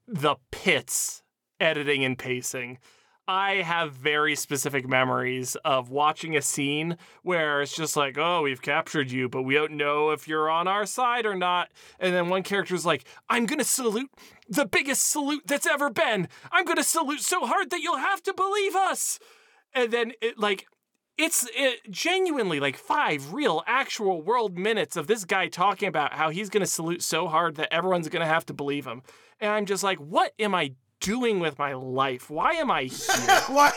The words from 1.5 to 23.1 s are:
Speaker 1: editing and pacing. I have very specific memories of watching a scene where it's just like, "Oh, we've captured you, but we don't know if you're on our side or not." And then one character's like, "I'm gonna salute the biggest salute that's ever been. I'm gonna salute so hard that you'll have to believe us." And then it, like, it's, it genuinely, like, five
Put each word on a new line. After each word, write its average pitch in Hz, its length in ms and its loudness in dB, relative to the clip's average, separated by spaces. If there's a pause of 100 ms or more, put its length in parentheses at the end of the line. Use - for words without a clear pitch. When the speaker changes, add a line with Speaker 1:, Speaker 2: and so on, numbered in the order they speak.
Speaker 1:
editing 147 460 2
and 131 140 0
pacing. 127 600 -6 (500)
I 196 340 0
have 165 300 -2
very 147 420 0
specific 139 540 -2
memories 127 680 0 (100)
of 131 240 0
watching 151 480 0
a 139 60 2
scene 151 540 0 (260)
where 156 400 2
it's 139 140 -4
just 160 200 -4
like, 139 220 2
"Oh, 170 240 2
we've 135 200 0
captured 147 500 0
you, 127 160 0
but 131 140 -2
we 131 120 2
don't 151 220 2
know 147 340 2
if 151 160 -4
you're 156 240 0
on 165 160 0
our 202 180 0
side 240 420 0
or 202 100 -2
not." 180 340 0 (300)
And 180 120 2
then 175 160 2
one 185 140 0
character's 180 420 -2
like, 165 200 0 (240)
"I'm 233 180 2
gonna 294 160 0
salute 240 480 0 (380)
the 254 160 2
biggest 277 440 0
salute 294 380 -2
that's 277 200 0
ever 285 240 2
been. 220 360 0 (240)
I'm 359 140 2
gonna 339 180 2
salute 294 380 0
so 359 260 0
hard 302 240 0
that 349 120 -4
you'll 311 160 0
have 370 260 -2
to 392 100 -2
believe 392 400 0
us." 359 460 0 (520)
And 240 200 0
then 233 280 0
it, 226 160 -2
like, 208 300 -2 (500)
it's, 311 380 0
it 254 340 0
genuinely, 285 680 0
like, 139 180 0
five 170 560 -2